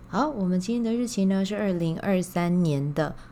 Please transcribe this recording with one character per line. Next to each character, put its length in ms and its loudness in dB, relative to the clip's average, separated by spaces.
好， 200 0
我 160 -2
们 160 2
今 140 -2
天 100 0
的 120 0
日 120 -2
期 160 0
呢， 200 2
是 120 -4
二 120 0
零 320 0
二 220 2
三 400 2
年 320 0
的 220 -2